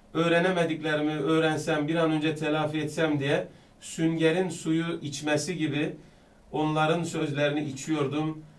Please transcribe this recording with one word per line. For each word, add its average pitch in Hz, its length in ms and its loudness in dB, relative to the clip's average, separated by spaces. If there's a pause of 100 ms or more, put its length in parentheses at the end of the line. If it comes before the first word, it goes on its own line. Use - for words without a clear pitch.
(140)
öğrenemediklerimi 160 1000 2
öğrensem, 156 760 0
bir 165 80 0
an 165 160 2
önce 156 240 0
telafi 151 420 -2
etsem 151 420 0
diye 147 280 0 (340)
süngerin 165 680 2
suyu 165 520 -2
içmesi 151 560 -2
gibi 151 380 -2 (560)
onların 156 520 2
sözlerini 147 600 0
içiyordum. 151 800 -2 (160)